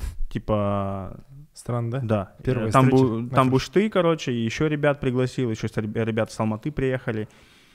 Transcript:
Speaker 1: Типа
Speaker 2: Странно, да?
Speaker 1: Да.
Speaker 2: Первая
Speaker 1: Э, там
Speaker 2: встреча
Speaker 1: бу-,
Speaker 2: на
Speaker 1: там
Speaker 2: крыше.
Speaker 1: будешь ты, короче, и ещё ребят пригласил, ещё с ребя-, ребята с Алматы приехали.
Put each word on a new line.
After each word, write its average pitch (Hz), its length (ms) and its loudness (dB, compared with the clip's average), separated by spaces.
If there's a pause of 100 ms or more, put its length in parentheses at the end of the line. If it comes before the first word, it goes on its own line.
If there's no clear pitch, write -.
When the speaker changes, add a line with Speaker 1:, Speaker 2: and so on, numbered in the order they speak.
(300)
Speaker 1:
Типа 101 880 -2 (340)
Speaker 2:
Странно, 120 360 -6
да? 135 120 -4
Speaker 1:
Да. 107 300 0 (100)
Speaker 2:
Первая 120 260 0
Speaker 1:
Э, 104 40 -2
там 131 140 6
Speaker 2:
встреча 131 180 6
Speaker 1:
бу-, 113 140 0
Speaker 2:
на 120 100 -4
Speaker 1:
там 127 80 -8
Speaker 2:
крыше. 131 140 4
Speaker 1:
будешь 131 180 2
ты, 208 220 2
короче, 165 420 0
и 117 120 -2
ещё 151 240 0
ребят 147 320 0
пригласил, 127 500 0
ещё 110 180 -4
с - 80 -14
ребя-, 110 280 -2
ребята 110 280 -2
с - 80 -6
Алматы 110 320 -2
приехали. 127 560 -4 (460)